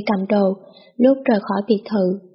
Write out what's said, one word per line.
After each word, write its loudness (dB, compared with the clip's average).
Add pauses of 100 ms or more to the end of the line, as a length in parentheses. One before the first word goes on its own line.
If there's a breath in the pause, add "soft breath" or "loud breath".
cầm -2
đồ 2 (420 loud breath)
lúc 4
rời 2
khỏi -4
biệt 0
thự. -2 (160)